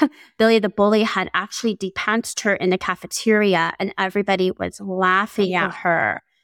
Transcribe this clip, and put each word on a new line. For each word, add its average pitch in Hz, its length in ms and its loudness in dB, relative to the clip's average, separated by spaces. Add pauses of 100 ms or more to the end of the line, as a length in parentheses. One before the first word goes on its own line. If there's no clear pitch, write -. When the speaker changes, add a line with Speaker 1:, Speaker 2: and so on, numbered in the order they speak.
(140)
Speaker 1:
<laughs> - 240 -20
Billy 226 200 4
the 208 120 0
Bully 208 340 2
had 202 300 -4
actually 208 420 -4
depantsed - 680 -4
her 202 140 0
in 185 140 0
the 185 80 2
cafeteria 185 1000 0
and 196 200 -6
everybody 190 540 0
was - 280 -8
laughing 190 760 0
at 170 140 0
Speaker 2:
Oh. 180 40 -8 (120)
Speaker 1:
her. 160 400 0 (200)